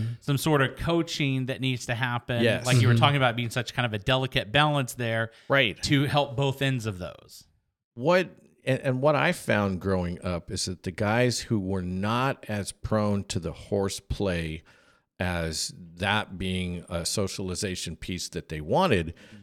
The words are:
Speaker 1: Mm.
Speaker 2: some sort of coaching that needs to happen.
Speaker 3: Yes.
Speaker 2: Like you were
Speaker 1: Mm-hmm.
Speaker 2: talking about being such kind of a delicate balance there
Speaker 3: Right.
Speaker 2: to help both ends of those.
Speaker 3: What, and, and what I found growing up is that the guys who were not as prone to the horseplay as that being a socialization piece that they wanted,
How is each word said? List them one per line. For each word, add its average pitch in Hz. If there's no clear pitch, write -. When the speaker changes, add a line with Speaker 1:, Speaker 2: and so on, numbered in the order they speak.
Speaker 1:
Mm. -
Speaker 2:
some 139
sort 147
of 127
coaching 151
that 120
needs 127
to 123
happen. 120
Speaker 3:
Yes. 110
Speaker 2:
Like 127
you 107
were 120
Speaker 1:
Mm-hmm. 117
Speaker 2:
talking 143
about 127
being 120
such -
kind 127
of 113
a 107
delicate 127
balance 143
there 113
Speaker 3:
Right. 135
Speaker 2:
to 143
help 143
both 139
ends 131
of 98
those. -
Speaker 3:
What, 170
and, 127
and 127
what 147
I 147
found 101
growing 90
up 90
is 92
that 92
the 95
guys 113
who -
were 95
not 104
as 104
prone 104
to -
the 82
horseplay 90
as 85
that 98
being 90
a 85
socialization 92
piece -
that -
they 78
wanted, 92